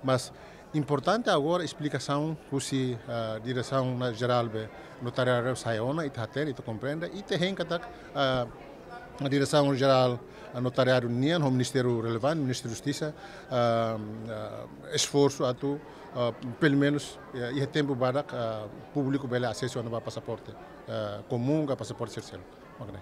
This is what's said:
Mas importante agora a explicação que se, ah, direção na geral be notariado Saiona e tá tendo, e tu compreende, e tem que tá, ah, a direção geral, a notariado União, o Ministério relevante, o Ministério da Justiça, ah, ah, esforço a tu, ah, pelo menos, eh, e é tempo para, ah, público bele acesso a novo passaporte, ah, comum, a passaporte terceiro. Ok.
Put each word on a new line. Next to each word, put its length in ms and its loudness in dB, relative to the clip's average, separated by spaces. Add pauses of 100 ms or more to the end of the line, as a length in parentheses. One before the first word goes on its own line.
Mas 300 2 (400)
importante 560 2
agora 320 4
a 40 -4
explicação 680 -2 (140)
que 100 0
se, 380 0 (100)
ah, 360 -2
direção 540 0
na 140 0
geral 360 4
be 200 -4 (340)
notariado 540 2
Saiona 500 -2
e 40 -2
tá 160 -6
tendo, 240 -2
e 40 -4
tu 100 -10
compreende, 500 -4
e 80 -8
tem 320 0
que 100 -4
tá, 160 -2 (360)
ah, 320 2 (760)
a 60 0
direção 460 6
geral, 440 6 (340)
a 80 -4
notariado 460 4
União, 400 2
o 40 4
Ministério 500 2
relevante, 380 0
o 40 0
Ministério 260 -2
da 60 -6
Justiça, 380 -2 (380)
ah, 460 4 (320)
ah, 360 -8 (280)
esforço 520 4
a 80 2
tu, 260 -2 (360)
ah, 160 2 (280)
pelo 180 6
menos, 420 2 (140)
eh, 200 -4
e 80 0
é 40 0
tempo 300 0
para, 360 2
ah, 360 -4 (260)
público 340 0
bele 180 0
acesso 340 -2
a 40 -4
novo 180 -4
passaporte, 500 -8 (360)
ah, 420 -4
comum, 400 2
a 60 2
passaporte 400 -6
terceiro. 280 -10 (360)
Ok. 220 -12